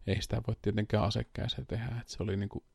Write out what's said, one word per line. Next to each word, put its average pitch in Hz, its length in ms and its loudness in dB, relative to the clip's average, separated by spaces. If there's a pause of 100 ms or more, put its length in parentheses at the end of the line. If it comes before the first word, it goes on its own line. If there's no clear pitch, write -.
ei 98 140 4
sitä 110 260 0
voi 110 140 2
tietenkään 107 420 2
asekäiseen 117 640 0
tehdä. 113 340 -2
Et - 60 -10
se - 160 -6
oli 104 140 0
niinku 101 260 -4 (120)